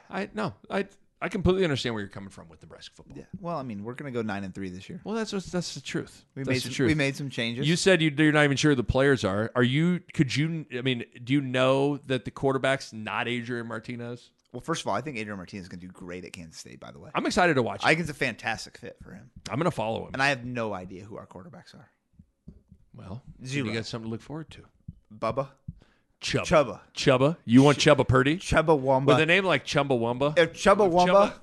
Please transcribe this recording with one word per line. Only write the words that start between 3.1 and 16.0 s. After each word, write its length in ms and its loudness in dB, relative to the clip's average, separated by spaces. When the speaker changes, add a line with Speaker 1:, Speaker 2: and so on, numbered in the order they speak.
Speaker 2:
Yeah. 60 -16
Well, 180 -8
I 60 -8
mean, 200 -10
we're 120 -10
gonna 160 -10
go 100 -2
nine 220 -6
and 100 -10
three 160 -8
this 200 -14
year. 140 -14
Speaker 1:
Well, 120 -8
that's 180 -6
what, 120 -4
that's 280 -6
the 80 -12
truth. 420 -10
Speaker 2:
We 80 -8
Speaker 1:
That's 60 -4
Speaker 2:
made 80 0
Speaker 1:
the 40 -2
Speaker 2:
some, 120 -6
Speaker 1:
truth. 140 2
Speaker 2:
we 80 4
made 200 0
some 140 -8
changes. 380 -4
Speaker 1:
You 80 2
said 260 4
you, 140 2
you're 160 4
not 120 6
even 140 2
sure 180 4
the 80 2
players 400 2
are. 320 0
Are 80 4
you, 380 2
could 220 0
you, 300 -2
I 40 -6
mean, 220 -2
do 100 -2
you 80 2
know 560 2
that 180 -2
the 60 -8
quarterback's 640 -2
not 340 -6
Adrian 400 -6
Martinez? 600 -12
Speaker 2:
Well, 100 -14
first 200 -4
of 60 -10
all, 80 0
I 60 -2
think 160 -10
Adrian 200 -8
Martinez 260 -12
is 60 -16
gonna 120 -14
do 60 -16
great 380 -14